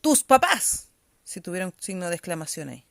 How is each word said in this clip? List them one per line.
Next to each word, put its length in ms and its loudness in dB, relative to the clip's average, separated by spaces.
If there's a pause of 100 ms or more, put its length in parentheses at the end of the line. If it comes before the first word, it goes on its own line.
¡Tus 220 4
papás!, 680 2 (340)
si 160 -14
tuviera 260 -6
un 120 -8
signo 300 -6
de 80 -2
exclamación 520 -8
ahí. 220 -16